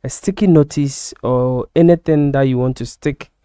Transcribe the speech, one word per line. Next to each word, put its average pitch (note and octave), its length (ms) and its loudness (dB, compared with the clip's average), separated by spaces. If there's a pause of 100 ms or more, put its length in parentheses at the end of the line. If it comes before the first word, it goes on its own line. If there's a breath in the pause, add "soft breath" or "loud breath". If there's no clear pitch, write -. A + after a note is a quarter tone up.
a C3 80 -8
sticky F#3+ 380 -2
notice D3 720 0
or B2+ 540 -2
anything D#3+ 560 2
that C#3 100 0
you C3 160 0
want B2+ 200 -2
to B2 80 -8
stick - 440 -8 (140)